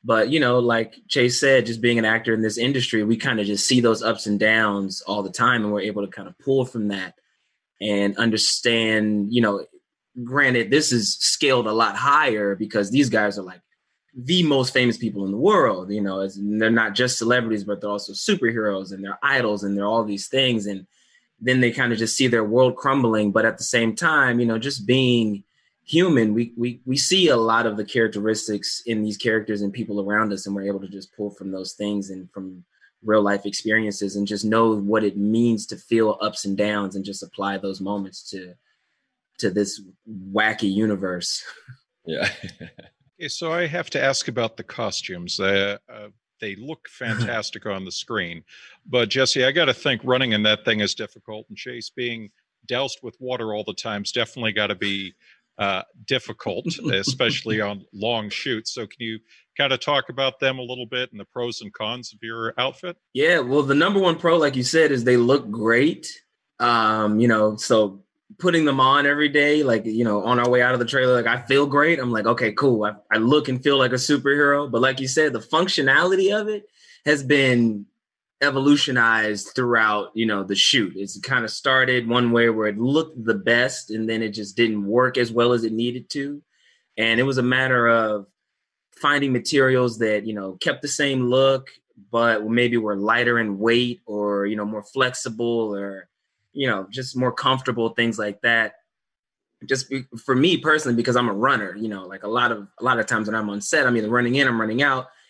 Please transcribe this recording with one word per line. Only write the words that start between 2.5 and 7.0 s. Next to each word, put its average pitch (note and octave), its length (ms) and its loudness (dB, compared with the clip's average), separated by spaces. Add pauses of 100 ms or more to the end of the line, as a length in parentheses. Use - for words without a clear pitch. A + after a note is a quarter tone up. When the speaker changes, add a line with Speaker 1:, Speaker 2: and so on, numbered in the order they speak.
Speaker 1:
industry, A#2+ 460 0
we A2+ 140 2
kinda A2+ 280 -2
just G2+ 220 -2
see B2+ 140 4
those A2+ 220 2
ups A2 240 -2
and G2+ 120 0
downs G#2 640 0
all G2+ 220 -4
the F#2 60 -8
time, A#2+ 340 0
and G#2 80 -2
we're G#2 80 -2
able G2+ 260 -4
to F#2+ 60 -14
kinda F2+ 220 -16 (100)
pull C3+ 200 2
from A#2 240 -6
that F#2+ 260 -6 (680)